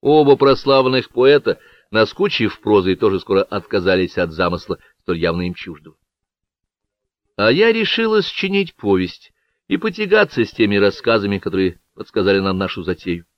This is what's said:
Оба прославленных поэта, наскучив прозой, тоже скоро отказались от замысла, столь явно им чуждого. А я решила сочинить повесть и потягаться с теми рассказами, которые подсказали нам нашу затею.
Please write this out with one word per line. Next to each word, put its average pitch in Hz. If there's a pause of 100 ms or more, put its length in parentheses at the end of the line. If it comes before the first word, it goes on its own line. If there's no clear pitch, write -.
Оба 143
прославленных 131
поэта, 131 (320)
наскучив 110
прозой, 95
тоже 98
скоро 95
отказались 92
от 87
замысла, 87 (220)
столь 87
явно 82
им 90
чуждого. 78 (1400)
А 107
я 214
решила 220
сочинить 190
повесть 92 (340)
и -
потягаться 202
с -
теми 104
рассказами, 101
которые 92 (120)
подсказали 98
нам 95
нашу 95
затею. 87 (120)